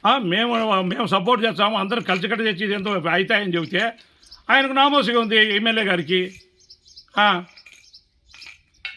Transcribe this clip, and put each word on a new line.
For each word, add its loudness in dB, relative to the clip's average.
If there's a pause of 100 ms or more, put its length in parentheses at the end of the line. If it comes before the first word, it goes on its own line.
ఆ, 4
మేము, 0
మేము -4
సపోర్ట్ 2
చేస్తాము, 0
అందరం -2
కలిసికట్టు -2
తెచ్చి -2
ఇదేంతో -4
అవుతాయని 0
చెబితే -2 (580)
ఆయనకు 2
నామోసిగా 2
ఉంది 2
ఎమ్మెల్యే 0
గారికి. -2 (880)
ఆ, 2 (1500)